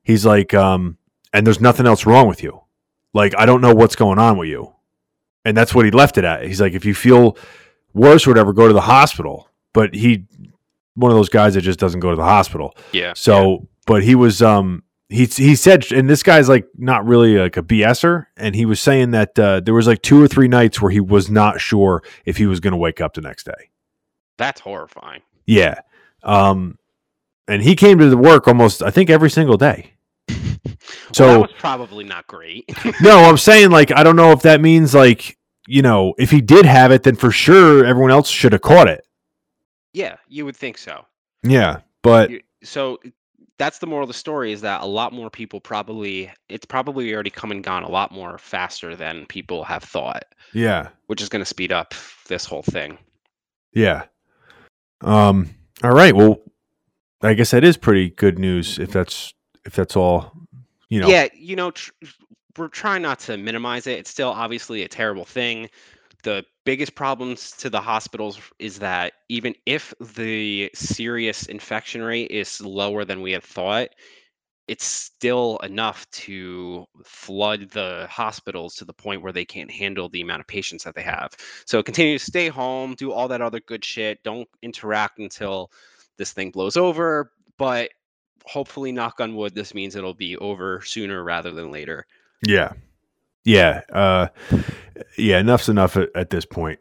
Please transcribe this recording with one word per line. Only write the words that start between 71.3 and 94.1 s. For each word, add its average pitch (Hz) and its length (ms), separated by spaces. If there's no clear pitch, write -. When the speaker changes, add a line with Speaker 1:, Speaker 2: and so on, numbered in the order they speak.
Speaker 2:
infection 110 560
rate 113 300
is - 300
lower 101 440
than 95 160
we 95 100
had 92 120
thought, 104 460
it's - 180
still 120 800
enough 107 480
to 90 760
flood 101 640
the 90 380
hospitals 87 640
to 87 100
the 85 80
point 98 280
where 92 100
they 87 140
can't - 260
handle 98 380
the 87 120
amount 85 200
of - 60
patients 95 360
that 80 100
they - 100
have. - 260
So 113 160
continue 151 360
to - 80
stay 175 240
home, 131 460
do 135 180
all 123 160
that 120 120
other 113 200
good 113 240
shit. 107 380
Don't 113 240
interact 107 580
until 95 520
this - 160
thing 95 180
blows 95 240
over. 165 560
But 123 340
hopefully, 139 480
knock 120 300
on 110 160
wood, 101 180
this 104 180
means 98 220
it'll 92 180
be 90 240
over 95 460
sooner 98 400
rather 85 280
than 80 200
later. 76 340
Speaker 1:
Yeah. 98 280
Yeah. 92 360
Uh, 92 340